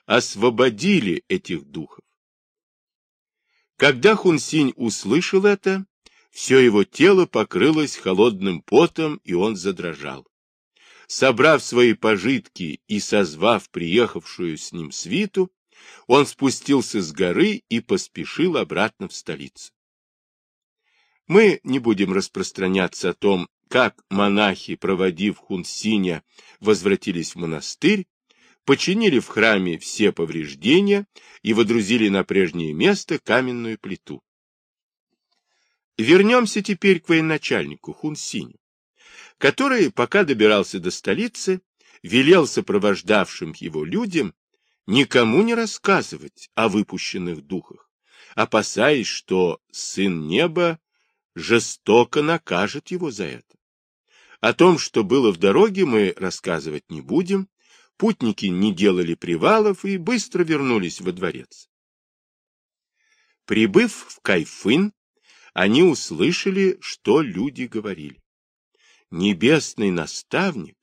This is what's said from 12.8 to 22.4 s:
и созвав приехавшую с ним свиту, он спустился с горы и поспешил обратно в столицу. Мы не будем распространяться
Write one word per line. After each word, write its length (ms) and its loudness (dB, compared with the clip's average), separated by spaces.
и 120 -6
созвав 680 0
приехавшую 880 -4
с 140 -16
ним 200 -12
свиту, 600 -4
он 180 4
спустился 760 -2
с 100 -8
горы 580 0
и 100 -2
поспешил 800 -4
обратно 500 -4
в 60 -18
столицу. 600 -14
Мы 360 6
не 160 -2
будем 340 2
распространяться 1000 -2